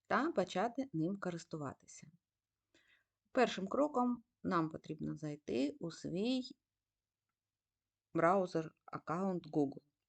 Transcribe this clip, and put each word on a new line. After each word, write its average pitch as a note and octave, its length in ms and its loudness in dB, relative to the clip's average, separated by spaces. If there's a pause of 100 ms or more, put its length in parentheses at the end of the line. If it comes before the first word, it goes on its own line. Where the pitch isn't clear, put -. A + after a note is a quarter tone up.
та C4 240 2
почати A#3 640 0
ним E3 240 0
користуватися. E3+ 880 -8 (1200)
Першим G3 360 2
кроком B3 560 2 (200)
нам E3 260 2
потрібно D#3 460 -6
зайти G3+ 640 -2
у E3+ 120 -4
свій G#3 500 0 (1700)
браузер-аккаунт E3+ 1400 0
Google. C#3+ 300 2 (280)